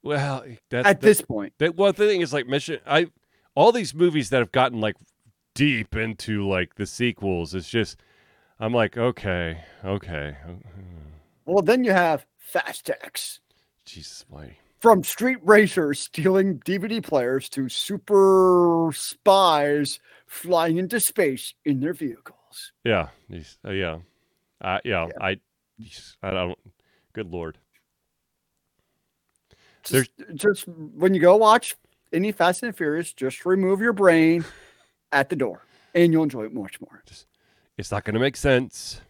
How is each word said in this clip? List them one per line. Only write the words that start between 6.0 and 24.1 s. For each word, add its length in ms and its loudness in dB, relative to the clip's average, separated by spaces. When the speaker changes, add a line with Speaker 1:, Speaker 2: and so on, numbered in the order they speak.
Speaker 1:
like, 260 -2
the 120 -8
sequels, 680 -4
it's 140 -8
just, 320 -4
I'm 160 -6
like, 220 0
"Okay, 680 -4
okay." 520 -8
Speaker 2:
Well, 160 2
then 220 2
you 80 0
have 340 0
Fast 520 -8
X. 500 -10
Speaker 1:
Jesus, 440 -20
why? 280 -20
Speaker 2:
From 220 6
street 400 -4
racers 560 4
stealing 640 -2
D 120 -2
V 100 -6
D 140 -4
players 500 -2
to 180 -6
super 1300 4
spies 1040 2
flying 520 0
into 220 -2
space 540 -2
in 160 0
their 120 -4
vehicles. 800 -14
Speaker 1:
Yeah, 240 0
he's, 380 -18
uh, 60 -12
yeah, 260 -6